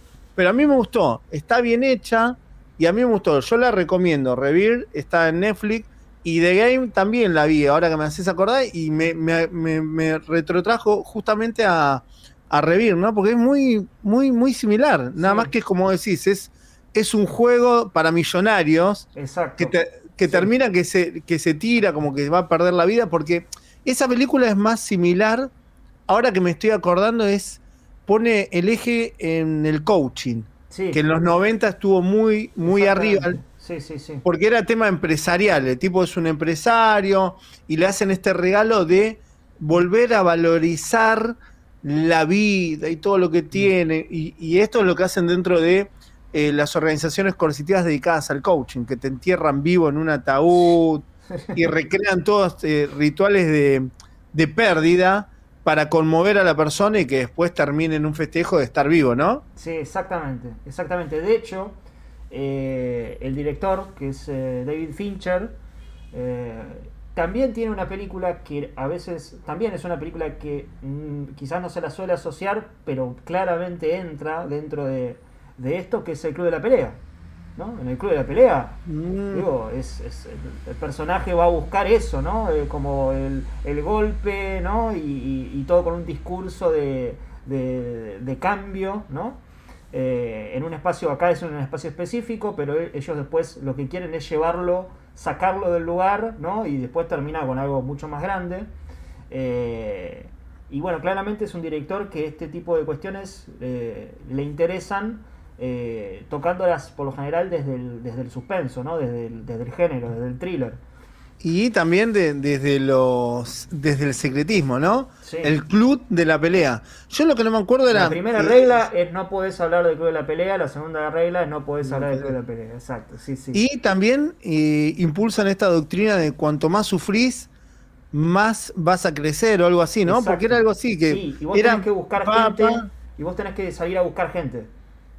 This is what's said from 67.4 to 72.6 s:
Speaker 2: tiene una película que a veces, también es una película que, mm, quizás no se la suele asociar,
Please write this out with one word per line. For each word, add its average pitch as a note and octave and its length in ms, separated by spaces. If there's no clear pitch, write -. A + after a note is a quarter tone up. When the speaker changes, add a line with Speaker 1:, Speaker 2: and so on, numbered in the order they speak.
Speaker 2:
tiene A3+ 180
una G3 180
película F#3 540
que D3 340
a C3+ 100
veces, E3 580
también F#3+ 300
es E3 100
una F3 140
película D#3+ 400
que, C#3+ 300
mm, C#3+ 560
quizás D3+ 260
no F3 60
se E3+ 140
la D#3 80
suele F3+ 240
asociar, G3 540